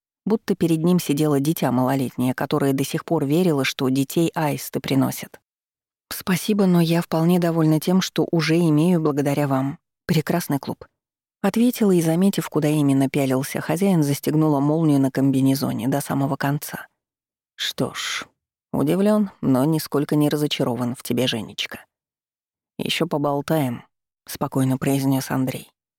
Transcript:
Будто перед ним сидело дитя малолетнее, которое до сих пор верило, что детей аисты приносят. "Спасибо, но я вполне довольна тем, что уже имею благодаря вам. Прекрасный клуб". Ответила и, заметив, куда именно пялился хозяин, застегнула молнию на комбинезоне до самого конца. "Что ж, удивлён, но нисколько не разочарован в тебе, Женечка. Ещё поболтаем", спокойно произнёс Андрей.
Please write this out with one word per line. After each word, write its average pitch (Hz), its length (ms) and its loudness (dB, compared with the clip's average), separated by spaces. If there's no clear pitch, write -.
Будто 202 300 0
перед 165 280 0
ним 175 160 4
сидело 151 400 0
дитя 143 320 0
малолетнее, 127 640 0
которое 139 400 0
до 135 100 -2
сих - 220 -6
пор 151 200 -2
верило, 151 380 2
что 131 260 -2
детей 139 440 0
аисты 143 460 -4
приносят. - 600 -2
"Спасибо, 202 560 0
но 175 160 6
я 165 220 2
вполне 165 340 2
довольна 165 420 2
тем, 180 220 2
что - 300 -2
уже 160 260 2
имею 165 440 4
благодаря 143 460 0
вам. 135 300 -2
Прекрасный 165 500 0
клуб". - 300 -12
Ответила 226 480 2
и, 175 100 4
заметив, 170 480 0
куда 151 200 0
именно 139 400 2
пялился 135 500 -2
хозяин, 170 420 0
застегнула 147 600 0
молнию 151 400 2
на 135 100 0
комбинезоне 135 760 0
до 139 100 0
самого 139 380 -2
конца. - 500 -6
"Что - 380 -6
ж, - 320 -8
удивлён, 196 580 2
но 131 240 2
нисколько 151 500 0
не 147 140 2
разочарован 127 680 -2
в - 80 -16
тебе, 123 240 -2
Женечка. - 580 -8
Ещё - 300 -4
поболтаем", 143 760 -2
спокойно 131 520 -2
произнёс 135 540 0
Андрей. 131 380 -4